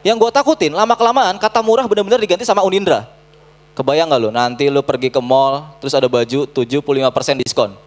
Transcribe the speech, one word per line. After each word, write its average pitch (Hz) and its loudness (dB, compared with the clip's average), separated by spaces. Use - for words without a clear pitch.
Yang 220 0
gue 226 4
takutin, 277 0
lama-kelamaan 233 0
kata 220 0
murah 226 0
bener-bener 208 0
diganti 214 -2
sama 208 2
Unindra. 185 0
Kebayang 143 0
nggak 139 0
lo, 110 0
nanti 123 -2
lo 139 0
pergi 131 -4
ke 135 -2
mall, 135 0
terus 147 -8
ada 131 2
baju 123 -2
tujuh 131 -4
puluh 139 -2
lima 131 2
persen 131 -2
diskon. 120 -2